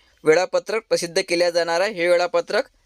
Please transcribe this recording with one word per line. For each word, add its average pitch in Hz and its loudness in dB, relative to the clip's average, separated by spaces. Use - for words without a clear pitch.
वेळापत्रक 180 0
प्रसिद्ध 170 -2
केल्या 175 2
जाणार 170 0
आहे. 214 0
हे 175 -2
वेळापत्रक 175 0